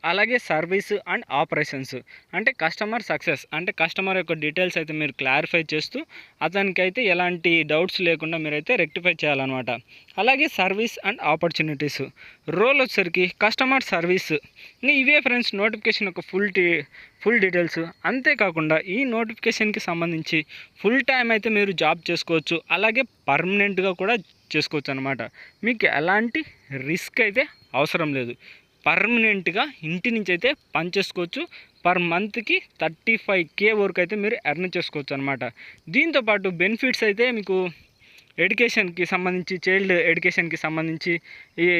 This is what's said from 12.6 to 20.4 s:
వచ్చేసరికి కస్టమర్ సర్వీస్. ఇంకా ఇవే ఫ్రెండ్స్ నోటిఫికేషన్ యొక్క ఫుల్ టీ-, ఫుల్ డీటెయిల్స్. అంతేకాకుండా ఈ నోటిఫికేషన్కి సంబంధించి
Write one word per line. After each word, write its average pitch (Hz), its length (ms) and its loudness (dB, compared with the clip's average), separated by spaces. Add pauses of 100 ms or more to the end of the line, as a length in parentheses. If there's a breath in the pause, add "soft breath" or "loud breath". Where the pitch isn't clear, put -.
వచ్చేసరికి 180 420 0 (180)
కస్టమర్ 262 480 2
సర్వీస్. 175 420 0 (480 loud breath)
ఇంకా 285 200 2
ఇవే 294 140 6 (100)
ఫ్రెండ్స్ 247 260 0 (100)
నోటిఫికేషన్ 214 480 0
యొక్క 175 200 -8
ఫుల్ 196 260 0
టీ-, 170 280 2 (380 loud breath)
ఫుల్ 226 220 4
డీటెయిల్స్. 175 380 0 (280)
అంతేకాకుండా 190 680 2 (180)
ఈ - 20 0 (180)
నోటిఫికేషన్కి 226 720 -2
సంబంధించి 170 520 -2 (420 loud breath)